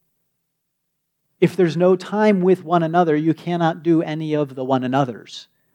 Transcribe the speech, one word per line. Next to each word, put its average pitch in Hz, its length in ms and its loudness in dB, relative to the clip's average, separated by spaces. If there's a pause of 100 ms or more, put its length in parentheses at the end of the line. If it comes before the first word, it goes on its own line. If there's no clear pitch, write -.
(1400)
If - 160 2
there's 165 200 2
no 180 200 2
time 202 440 0
with 180 240 2
one 170 180 0
another, 165 340 2
you 156 180 0
cannot 170 480 -2
do 165 200 2
any 156 320 -6
of 147 200 -2
the 131 100 -6
one 127 200 0
another's. 123 640 -4 (260)